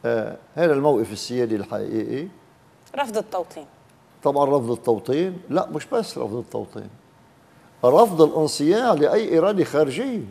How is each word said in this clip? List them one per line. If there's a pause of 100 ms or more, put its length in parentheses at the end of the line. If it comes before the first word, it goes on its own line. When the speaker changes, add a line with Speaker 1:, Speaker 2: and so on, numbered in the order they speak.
Speaker 1:
آه، (180)
هذا
الموقف
السيادي
الحقيقي. (680)
Speaker 2:
رفض
التوطين. (560)
Speaker 1:
طبعا
رفض
التوطين، (120)
لا
مش
بس
رفض
التوطين. (960)
رفض
الانصياع
لأي
إرادة
خارجية. (120)